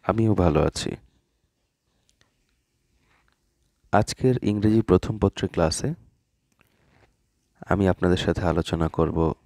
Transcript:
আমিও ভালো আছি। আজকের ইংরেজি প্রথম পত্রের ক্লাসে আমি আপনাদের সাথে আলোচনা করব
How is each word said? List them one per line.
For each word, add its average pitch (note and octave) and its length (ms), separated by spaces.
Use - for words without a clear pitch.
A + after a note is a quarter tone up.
আমিও A2 320
ভালো D#2 280
আছি। - 340
আজকের A#2+ 500
ইংরেজি G#2+ 400
প্রথম - 360
পত্রের G2 320
ক্লাসে F2 440
আমি F#2+ 220
আপনাদের F2+ 280
সাথে - 240
আলোচনা E2 480
করব D#2+ 460